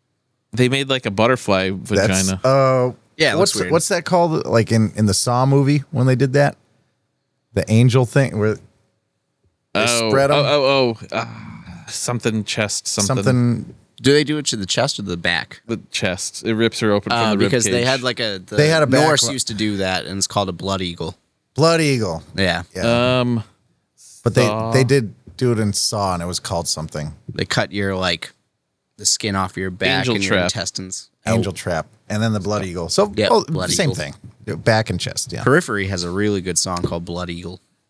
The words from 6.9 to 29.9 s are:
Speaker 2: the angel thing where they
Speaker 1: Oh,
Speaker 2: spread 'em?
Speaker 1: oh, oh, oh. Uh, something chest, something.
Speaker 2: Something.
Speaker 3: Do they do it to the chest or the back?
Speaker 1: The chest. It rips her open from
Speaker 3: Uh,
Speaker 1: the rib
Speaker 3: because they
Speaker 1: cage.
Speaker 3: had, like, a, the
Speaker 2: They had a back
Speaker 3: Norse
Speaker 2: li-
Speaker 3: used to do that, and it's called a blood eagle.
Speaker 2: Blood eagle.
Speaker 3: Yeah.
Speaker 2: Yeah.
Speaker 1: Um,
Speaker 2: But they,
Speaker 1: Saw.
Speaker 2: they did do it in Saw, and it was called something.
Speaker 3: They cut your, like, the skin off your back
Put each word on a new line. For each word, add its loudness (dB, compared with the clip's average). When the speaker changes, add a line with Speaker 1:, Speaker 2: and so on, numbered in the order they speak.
Speaker 2:
the -2
angel 6
thing 0
where 0
they -12
Speaker 1:
Oh, 2
Speaker 2:
spread 4
'em? 4
Speaker 1:
oh, 4
oh, 2
oh. -6
Uh, -10
something -2
chest, -4
something. 0
Speaker 2:
Something. 0
Speaker 3:
Do 4
they 4
do -2
it -6
to -2
the -6
chest -2
or -8
the -6
back? -4
Speaker 1:
The -4
chest. -6
It 0
rips 0
her 2
open 0
from 0
Speaker 3:
Uh, 2
Speaker 1:
the 2
rib 2
Speaker 3:
because 2
they 0
Speaker 1:
cage. 0
Speaker 3:
had, 0
like, -4
a, -4
the -10
Speaker 2:
They 4
had 4
a 4
back 4
Speaker 3:
Norse 4
Speaker 2:
li- -4
Speaker 3:
used -4
to -6
do -2
that, -2
and -8
it's -2
called -2
a -4
blood -4
eagle. -6
Speaker 2:
Blood 4
eagle. 0
Speaker 3:
Yeah. 0
Speaker 2:
Yeah. 0
Speaker 1:
Um, -2
Speaker 2:
But -2
they, 4
Speaker 1:
Saw. -2
Speaker 2:
they 4
did 0
do 0
it 0
in 0
Saw, -2
and -4
it -6
was -6
called -4
something. -6
Speaker 3:
They -4
cut -2
your, -2
like, -4
the -10
skin -2
off -4
your -6
back 0